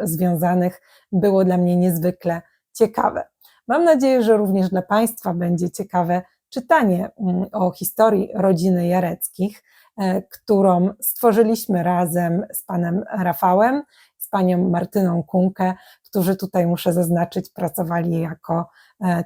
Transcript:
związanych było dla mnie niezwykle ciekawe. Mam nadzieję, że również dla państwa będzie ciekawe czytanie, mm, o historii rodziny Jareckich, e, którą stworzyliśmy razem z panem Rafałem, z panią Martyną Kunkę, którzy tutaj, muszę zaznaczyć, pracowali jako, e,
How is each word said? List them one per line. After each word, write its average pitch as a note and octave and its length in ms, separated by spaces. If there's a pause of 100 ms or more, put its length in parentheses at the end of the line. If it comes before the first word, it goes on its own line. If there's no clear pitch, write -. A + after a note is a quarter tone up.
związanych F3 800 (300)
było F#3+ 320
dla F3+ 120
mnie F3+ 200
niezwykle F3 680 (300)
ciekawe. - 520 (440)
Mam D4+ 160
nadzieję, C4 380
że A3 140
również G3 320
dla F#3 140
państwa G#3 520
będzie F3 360
ciekawe F3+ 520 (260)
czytanie, A3+ 600 (100)
mm, F#3 320
o F#3 180
historii G#3 640
rodziny F#3 520
Jareckich, F3+ 760 (360)
e, F#3+ 240
którą F#3+ 680 (100)
stworzyliśmy A3 840
razem F3 680
z - 100
panem F3 420 (140)
Rafałem, F#3+ 640 (360)
z - 100
panią F#3 420
Martyną F3 520
Kunkę, F#3 520 (300)
którzy F#3+ 320
tutaj, F#3 300
muszę E3+ 260
zaznaczyć, F3 580
pracowali E3+ 680
jako, E3 500 (300)
e, F3 260